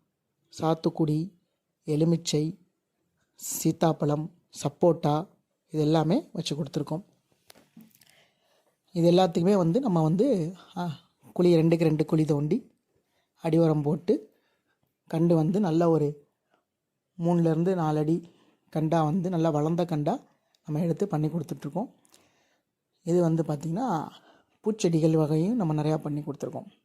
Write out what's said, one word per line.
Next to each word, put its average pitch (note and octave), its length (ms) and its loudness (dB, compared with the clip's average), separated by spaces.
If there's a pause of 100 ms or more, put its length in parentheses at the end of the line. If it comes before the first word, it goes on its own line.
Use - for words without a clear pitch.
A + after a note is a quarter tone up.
(600)
சாத்துக்குடி, D#3+ 600 0 (760)
எலுமிச்சை, D#3+ 500 0 (1120)
சீத்தாப்பழம், D#3 680 -2 (360)
சப்போட்டா, D3+ 520 0 (580)
இது D#3 140 0
எல்லாமே D#3+ 320 2 (180)
வச்சு D#3+ 220 -6
கொடுத்துருக்கோம். D3+ 460 -6 (1900)
இது E3 120 2
எல்லாத்துக்குமே F#3 520 4
வந்து E3 220 2
நம்ம F3+ 220 0
வந்து, F#3 220 2 (540)
ஆ, - 20 -6 (540)
குழி F3+ 120 4 (100)
ரெண்டுக்கு E3 280 2
ரெண்டு D#3 240 2
குழி D#3 180 2
தோண்டி D3+ 280 0 (880)
அடி E3 160 2
உரம் D#3 220 2
போட்டு F3 280 0 (1000)
கண்டு E3+ 260 2
வந்து D#3+ 260 0
நல்ல E3 160 2 (140)
ஒரு D3+ 120 2 (1160)
மூணுலேருந்து E3+ 460 2 (100)
நாலு D3+ 220 0
அடி D#3+ 140 0 (580)
கண்டா D#3+ 240 0 (100)
வந்து F3 260 -2
நல்லா D#3+ 220 0
வளர்ந்த E3+ 340 0
கண்டா D#3 240 -2 (500)
நம்ம D3+ 220 -4
எடுத்து E3+ 260 -2
பண்ணி D3+ 220 0
கொடுத்துட்ருக்கோம். D#3+ 540 -8 (1160)
இது E3+ 120 2 (100)
வந்து D#3+ 240 0
பார்த்திங்கன்னா E3 360 -4 (800)
பூச்செடிகள் E3 580 2
வகையும் D#3+ 380 0
நம்ம D#3 180 0
நிறையா D3+ 280 0
பண்ணி D3 200 -6
கொடுத்துருக்கோம். C3+ 420 -10 (160)